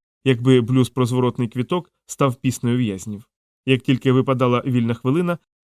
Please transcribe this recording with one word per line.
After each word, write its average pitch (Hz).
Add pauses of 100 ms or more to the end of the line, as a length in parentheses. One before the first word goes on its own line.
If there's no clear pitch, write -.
(240)
якби 127
блюз 123
про 127
зворотний 123
квіток 170 (160)
став 135
піснею 123
в'язнів. 104 (380)
Як 131
тільки 131
випадала 127
вільна 120
хвилина, 170 (280)